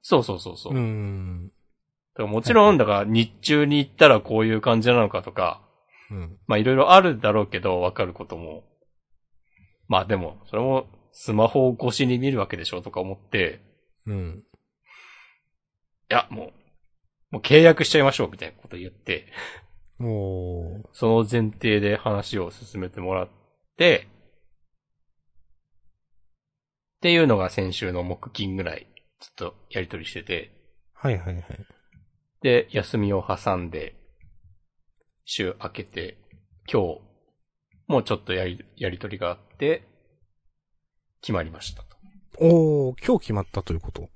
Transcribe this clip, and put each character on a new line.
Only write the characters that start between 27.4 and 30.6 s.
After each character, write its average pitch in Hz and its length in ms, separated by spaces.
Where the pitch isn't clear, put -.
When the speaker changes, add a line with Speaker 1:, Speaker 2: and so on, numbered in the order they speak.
Speaker 1:
先 95 220
週 92 180
の 87 100
木 90 300
金 95 240
ぐ 95 80
ら 80 140
い、 - 100
ち - 60
ょ - 40
っ - 60
と 87 200
や - 100
り 90 80
取 82 160
り - 60
し - 40
て 87 100
て。 - 280